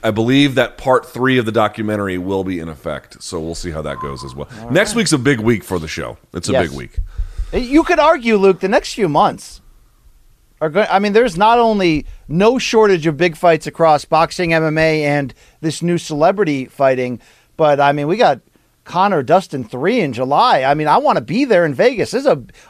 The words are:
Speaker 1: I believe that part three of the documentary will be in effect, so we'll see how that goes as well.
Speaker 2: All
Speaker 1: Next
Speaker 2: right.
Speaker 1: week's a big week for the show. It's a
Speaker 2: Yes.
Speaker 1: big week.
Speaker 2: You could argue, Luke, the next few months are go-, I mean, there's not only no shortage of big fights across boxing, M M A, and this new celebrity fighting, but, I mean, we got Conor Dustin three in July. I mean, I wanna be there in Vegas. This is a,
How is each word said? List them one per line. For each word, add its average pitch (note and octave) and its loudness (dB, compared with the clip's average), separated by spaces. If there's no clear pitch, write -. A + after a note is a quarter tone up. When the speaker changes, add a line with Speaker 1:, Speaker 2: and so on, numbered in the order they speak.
Speaker 1:
I A2+ 0
believe B2 2
that A#2+ -2
part B2+ 0
three B2+ 0
of A#2 0
the A2 -4
documentary G#2 -2
will F#2+ -4
be F2+ -4
in D#2+ -10
effect, D2+ -12
so - -10
we'll E2 -8
see F2 -8
how D#2 -8
that C#2+ -8
goes C#2 -12
as C2 -14
well. C#2+ -12
Speaker 2:
All - -12
Speaker 1:
Next G#3 0
Speaker 2:
right. G#3+ -4
Speaker 1:
week's A3 0
a D3 0
big B2+ 0
week A2 -2
for F#2 -6
the D#2 -8
show. C2 -10
It's F#2 -10
a - -2
Speaker 2:
Yes. A2+ 0
Speaker 1:
big C#2 -12
week. B1 -12
Speaker 2:
You B3+ 0
could E4+ 0
argue, C#4 2
Luke, F#3+ 4
the F#3+ -4
next A#3+ -2
few G3+ -2
months D3+ -2
are D#3 -4
go-, F3+ 0
I F#3 2
mean, G3+ 0
there's A3 2
not A3 4
only G3 2
no G#3 2
shortage G3+ 2
of D#3 -2
big E3 0
fights E3 2
across D#3 2
boxing, E3 0
M D#3+ 0
M D#3 -2
A, D#3 2
and C#3+ -2
this D#3 -6
new F3 0
celebrity D#3 0
fighting, B2+ -2
but, D3 2
I C#3+ 4
mean, D3 -2
we F3+ 0
got E3 2
Conor F#3 0
Dustin D3+ 0
three D#3 -2
in D3 -2
July. C#3+ 0
I C#3 4
mean, D3+ -2
I D#3 4
wanna A#3+ 2
be D#3 -2
there F#3+ 4
in D3+ -2
Vegas. F#3+ 0
This A#3+ -4
is D4 0
a, D#3+ 2